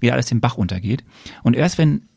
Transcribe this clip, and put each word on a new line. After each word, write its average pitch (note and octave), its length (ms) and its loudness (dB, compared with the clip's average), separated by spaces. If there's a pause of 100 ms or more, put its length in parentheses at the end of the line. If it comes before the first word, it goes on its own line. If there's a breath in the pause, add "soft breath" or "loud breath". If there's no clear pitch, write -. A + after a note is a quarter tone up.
wieder A#2+ 140 2
alles B2 120 -2
den A#2 140 0
Bach B2 160 -2
untergeht. F#2+ 480 -4 (380 loud breath)
Und A#2 120 2
erst D#3+ 240 0
wenn D3+ 380 2